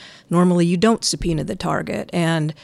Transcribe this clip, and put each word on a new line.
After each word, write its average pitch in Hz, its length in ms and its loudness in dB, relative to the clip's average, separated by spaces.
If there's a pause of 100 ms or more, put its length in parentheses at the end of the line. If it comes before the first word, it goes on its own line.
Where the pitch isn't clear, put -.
(300)
normally 175 360 4
you 175 120 2
don't 214 260 2
subpoena 160 400 -2
the 208 120 -6
target. - 580 -6
And, 165 400 0 (100)